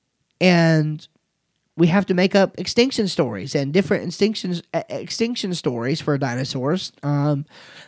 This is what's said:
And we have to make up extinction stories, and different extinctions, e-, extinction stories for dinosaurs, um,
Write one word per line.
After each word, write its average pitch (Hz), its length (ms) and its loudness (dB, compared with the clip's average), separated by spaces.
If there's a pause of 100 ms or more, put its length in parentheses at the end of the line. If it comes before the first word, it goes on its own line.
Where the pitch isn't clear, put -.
(400)
And 165 680 2 (680)
we 170 120 4
have 190 180 2
to 190 80 0
make 180 220 2
up 190 240 2
extinction 240 480 0
stories, 131 480 -2
and 139 180 -2
different 175 340 0
extinctions, 180 540 -2 (140)
e-, 165 120 -2
extinction 214 680 -4
stories 131 440 -2
for 147 200 0
dinosaurs, 131 720 -4 (100)
um, 143 460 0 (400)